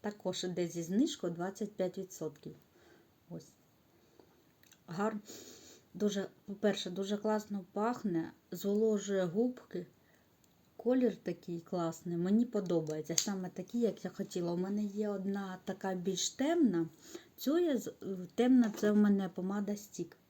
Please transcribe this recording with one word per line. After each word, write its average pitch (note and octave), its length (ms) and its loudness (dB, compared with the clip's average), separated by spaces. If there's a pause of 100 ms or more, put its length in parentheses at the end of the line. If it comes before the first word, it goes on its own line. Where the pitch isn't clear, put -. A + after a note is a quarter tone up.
Також F#3+ 420 -4
іде F3+ 240 -2
зі E3+ 160 -6
знижкою F#3+ 500 0
двадцять F#3+ 420 -6
п'ять F#3 220 -2
відсотків. D#3 580 -10 (760)
Ось. E3 180 -14 (1400)
Гар-, G#3 320 -2 (760)
дуже, G3 360 0 (160)
по-перше, G3 440 0
дуже G3 280 -4
класно G#3 560 -2
пахне, G3+ 580 0 (200)
зволожує G3+ 760 2
губки. G3 600 0 (920)
Колір B3 380 4
такий E3+ 440 -6
класний, E3+ 580 -4
мені G3+ 280 4
подобається, E3 720 0
саме F#3+ 320 -2
такий, G3 320 -6
як - 240 0
я F3 60 -6
хотіла. F3 420 -4
У E3+ 40 -2
мене G3+ 260 -2
є G#3 260 -4
одна G3 560 -4
така F#3+ 300 -4
більш F3+ 340 -2
темна, C4 600 2 (480)
цю D4+ 220 2
я D#4 180 2
з-, - 160 -6 (420)
темна, A#3+ 420 6
це G#3 140 4
в G#3 60 6
мене G3+ 320 6
помада G3 460 -2
Стік - 420 -10 (120)